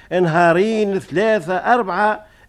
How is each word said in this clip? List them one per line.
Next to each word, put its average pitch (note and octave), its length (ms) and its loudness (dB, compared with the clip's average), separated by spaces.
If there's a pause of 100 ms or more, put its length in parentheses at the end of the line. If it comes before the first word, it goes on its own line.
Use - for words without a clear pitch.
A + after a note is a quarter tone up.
(120)
نهارين، F3+ 880 2
ثلاثه، F#3 560 -2
اربعه، G#3+ 680 -2 (240)